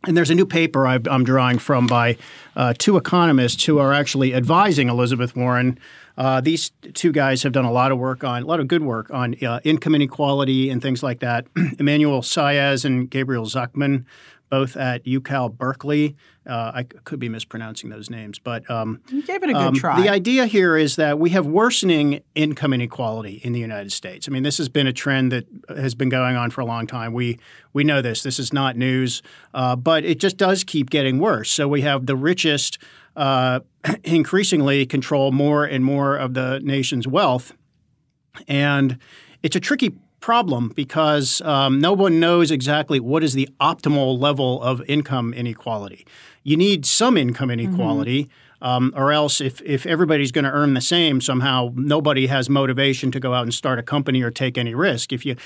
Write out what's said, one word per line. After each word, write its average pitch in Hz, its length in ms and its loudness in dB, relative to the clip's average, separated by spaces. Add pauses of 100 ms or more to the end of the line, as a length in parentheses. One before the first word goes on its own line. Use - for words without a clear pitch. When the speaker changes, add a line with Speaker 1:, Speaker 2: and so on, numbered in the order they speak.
Speaker 1:
and 170 100 2
there's 165 140 4
a 165 40 4
new 185 120 4
paper 160 400 2
I've, 127 220 0
I'm 131 160 2
drawing 123 340 4
from 123 300 2
by, 117 280 2 (380)
uh, 123 240 0
two - 180 4
economists 151 680 2
who 151 140 4
are 139 140 4
actually 135 400 0
advising 143 560 2
Elizabeth 123 460 0
Warren. 123 420 0 (400)
Uh, 131 240 0
these 156 300 -2 (240)
two 175 180 2
guys 135 300 2
have 135 100 0
done 131 120 2
a 117 80 0
lot 127 200 4
of 131 60 0
work 127 240 -4
on, 123 200 -4
a - 40 -8
lot 160 140 0
of 139 80 -4
good 170 140 2
work 117 280 -4
on, 123 240 -2 (100)
uh, 120 200 -2
income 156 320 2
inequality 139 720 0
and 120 120 -4
things 131 200 -4
like 127 180 -4
that. 123 260 -4 (160)
<clears throat> 147 180 -4
Emmanuel 143 420 2
Saez 143 640 0
and 127 260 -2
Gabriel 131 360 -4
Zuckman, 131 580 -4 (460)
both 135 280 -2
at 127 280 -4
U 131 140 -2
cal 131 300 -4
Berkeley. 143 680 -2 (300)
Uh, 117 300 -6
I 123 80 -6
c-, 127 40 -12 (160)
could 151 160 -10
be 123 80 -6
mispronouncing 113 640 -12
those 107 180 -16
names, 110 300 -14
but, 113 320 -10
um, 113 320 -6 (100)
Speaker 2:
You 285 100 -4
gave 370 200 -6
it 330 80 -2
a - 20 0
good - 100 0
Speaker 1:
um, 135 120 2
Speaker 2:
try. 139 260 0
Speaker 1:
the 196 80 4
idea 233 380 2
here 190 320 4
is 151 180 2
that 151 220 2
we 170 120 2
have 180 140 2
worsening 160 800 2 (120)
income 151 380 0
inequality 113 720 -4
in 123 80 -4
the 120 80 -4
United 104 320 -8
States. - 340 -10
I 139 40 -10
mean, 131 140 -2
this 143 120 0
has 139 140 -4
been 143 160 2
a 127 80 2
trend 131 380 0
that 120 140 -4 (220)
has 135 260 -6
been 131 140 -2
going 127 280 0
on 120 140 -2
for 131 120 -8
a - 20 -4
long 117 220 -6
time. 117 260 -10
We, 120 260 -4 (360)
we 143 100 2
know 143 160 2
this. 117 220 -4
This 127 160 -6
is 123 120 -6
not 135 280 0
news, 127 420 0 (320)
uh, 127 240 -2
but 143 300 2
it 170 120 0
just 190 200 -2
does 190 260 2
keep 139 240 -2
getting 135 300 0
worse. 151 320 0
So 143 180 0
we 143 140 0
have 139 240 0
the 135 100 0
richest, 151 600 -2 (380)
uh, 131 440 0 (240)
<clears throat> 160 200 -4
increasingly 151 800 2
control 139 460 0
more 147 340 2
and 135 180 -2
more 139 320 0
of 131 160 -4
the 127 280 -2
nation's 135 460 -2
wealth, 131 460 0 (920)
and 139 520 0 (440)
it's 170 140 -2
a 180 40 0
tricky 262 320 -2 (280)
problem 151 540 0
because, 147 680 0
um, 139 380 2
no 170 120 4
one 190 260 4
knows 170 320 4
exactly 147 480 0
what 135 240 0
is 139 120 0
the 135 140 0 (120)
optimal 143 600 0
level 135 420 0
of 127 260 -2
income 135 440 -2
inequality. 113 760 -8 (360)
You 147 140 2
need 180 300 2
some 240 300 4
income 127 340 0
Speaker 2:
Mm-hmm. 120 100 -2
Speaker 1:
inequality, 143 680 -2 (320)
um, 127 360 0
or 139 160 2
else 147 280 2
if, 135 220 -4
if 143 240 -4
everybody's 156 460 2
gonna 139 180 2
earn 143 240 2
the 127 60 0
same 160 400 2
somehow, 127 560 0
nobody 143 500 2
has 127 240 0
motivation 135 600 0
to 135 80 -6
go 127 120 -2
out 123 120 0
and 117 100 -4
start 131 240 -2
a 120 60 -6
company 139 380 0
or 117 100 -2
take 127 260 -4
any 117 160 -4
risk. 139 380 -2
If 127 120 -6
you, 127 220 -4